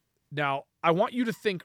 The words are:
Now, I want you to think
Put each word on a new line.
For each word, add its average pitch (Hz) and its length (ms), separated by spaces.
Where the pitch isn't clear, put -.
Now, 143 340
I 165 80
want 185 240
you 247 100
to 233 80
think 190 320